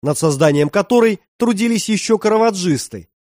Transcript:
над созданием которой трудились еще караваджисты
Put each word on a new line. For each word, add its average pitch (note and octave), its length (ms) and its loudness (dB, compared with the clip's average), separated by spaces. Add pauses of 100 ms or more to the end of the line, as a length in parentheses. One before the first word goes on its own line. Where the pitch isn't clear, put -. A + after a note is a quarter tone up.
над C#3+ 160 -4
созданием D3 520 2
которой A3+ 500 2 (180)
трудились A#3 520 -2
еще A3 280 0
караваджисты F#3 920 -2 (160)